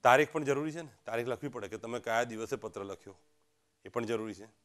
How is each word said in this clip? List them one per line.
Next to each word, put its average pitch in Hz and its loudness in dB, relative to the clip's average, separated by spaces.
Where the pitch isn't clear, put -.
તારીખ 135 8
પણ 156 -2
જરૂરી 143 0
છે 165 -10
ને, 156 -14
તારીખ 117 -2
લખવી 127 -4
પડે 117 -8
કે 98 -8
તમે 117 -6
કયા 113 2
દિવસે 113 -4
પત્ર 101 -8
લખ્યો, 98 -12
એ 98 -14
પણ 117 -2
જરૂરી 110 -2
છે. 98 -14